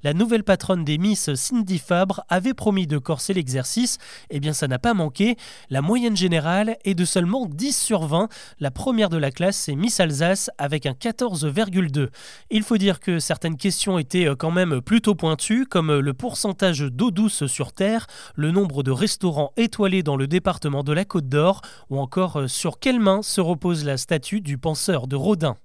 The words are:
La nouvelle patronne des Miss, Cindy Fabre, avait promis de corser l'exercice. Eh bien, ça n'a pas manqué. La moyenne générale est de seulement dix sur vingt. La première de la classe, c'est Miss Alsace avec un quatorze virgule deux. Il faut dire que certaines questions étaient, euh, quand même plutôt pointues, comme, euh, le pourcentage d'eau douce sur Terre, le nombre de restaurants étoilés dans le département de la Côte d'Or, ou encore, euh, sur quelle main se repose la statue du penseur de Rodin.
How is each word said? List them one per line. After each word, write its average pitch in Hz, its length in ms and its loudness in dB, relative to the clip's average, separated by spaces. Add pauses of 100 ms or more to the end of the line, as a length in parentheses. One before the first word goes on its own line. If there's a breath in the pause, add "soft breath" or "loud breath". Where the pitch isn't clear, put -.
La 147 100 0
nouvelle 220 300 2
patronne 180 400 2
des 151 160 0
Miss, 190 340 0
Cindy 190 460 0
Fabre, 185 500 0
avait 190 240 0
promis 196 320 0
de 147 140 -2
corser 156 340 -4
l'exercice. 143 640 -2 (320 loud breath)
Eh 147 100 -4
bien, 151 140 -2
ça 143 140 -2
n'a 131 100 0
pas 233 160 0
manqué. 208 420 0 (360 loud breath)
La 135 100 0
moyenne 226 340 2
générale 180 720 0
est 190 80 2
de 175 120 2
seulement 190 420 0
dix 190 280 -4
sur 165 300 0
vingt. 170 240 0 (300 loud breath)
La 143 100 -2
première 214 400 0
de 165 80 0
la 139 140 0
classe, 185 260 0
c'est - 160 -4
Miss 190 260 0
Alsace 170 600 2
avec 143 260 -2
un 135 80 -2
quatorze 175 640 -2
virgule 185 340 0
deux. 135 200 0 (420 loud breath)
Il 214 120 2
faut 226 120 2
dire 196 240 2
que 175 180 0
certaines 160 380 -2
questions 185 420 0
étaient, 165 300 2
euh, 139 80 2
quand 160 160 -2
même 170 300 2
plutôt 214 340 4
pointues, 170 500 0
comme, 160 240 0
euh, 143 120 4
le 139 120 0
pourcentage 185 680 -2
d'eau 143 300 0
douce 196 340 0
sur - 260 -4
Terre, 214 360 0 (280 loud breath)
le 151 160 0
nombre 165 320 0
de 131 80 0
restaurants 151 640 0
étoilés 196 480 2
dans 143 140 0
le 135 100 0
département 147 560 0
de 147 80 -2
la 147 140 2
Côte 143 240 -2
d'Or, 156 320 2 (280 loud breath)
ou 135 80 -4
encore, 147 440 -2
euh, 135 80 -2
sur - 280 -4
quelle 254 220 0
main 196 220 4
se - 180 -2
repose 165 460 0
la 139 100 0
statue 170 460 -2
du 143 160 -4
penseur 151 500 -2
de 135 80 -2
Rodin. 156 480 0